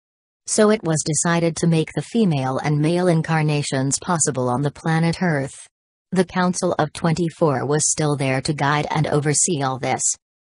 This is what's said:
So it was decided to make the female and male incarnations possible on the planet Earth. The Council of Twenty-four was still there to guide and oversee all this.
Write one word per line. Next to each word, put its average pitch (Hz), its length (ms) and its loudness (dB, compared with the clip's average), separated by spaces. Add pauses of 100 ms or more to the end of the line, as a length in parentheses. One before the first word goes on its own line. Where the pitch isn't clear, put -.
(460)
So 214 260 4
it 214 100 0
was 160 240 -2
decided 170 520 0
to 170 100 0
make 160 260 2
the 151 80 -4
female 143 580 0
and 147 200 0
male 175 300 2
incarnations 151 920 0
possible 139 480 0
on 123 140 0
the 143 100 0
planet 165 500 -2
Earth. 147 460 -2 (460)
The 185 100 2
Council 180 560 0
of 151 140 -2
Twenty-four 156 720 0
was 147 260 0
still 147 240 0
there 135 260 -2
to 156 120 -2
guide 147 360 0
and 156 180 0
oversee 147 540 0
all 131 160 -2
this. 127 240 -2 (440)